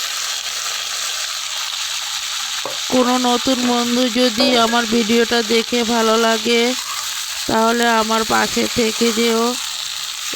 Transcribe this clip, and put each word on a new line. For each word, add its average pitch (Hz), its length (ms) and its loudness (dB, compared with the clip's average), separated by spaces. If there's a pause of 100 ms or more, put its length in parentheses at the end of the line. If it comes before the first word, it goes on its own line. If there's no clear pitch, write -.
(3000)
কোনো 254 300 4
নতুন 247 400 2 (100)
বন্ধু 240 400 2
যদি 247 380 2 (100)
আমার 233 300 2
ভিডিওটা 233 560 2
দেখে 226 420 0
ভালো 226 320 2
লাগে, 226 460 2 (840)
তাহলে 233 420 2
আমার 220 360 2
পাশে 220 420 0
থেকে 226 460 0
যেও, 226 300 2 (920)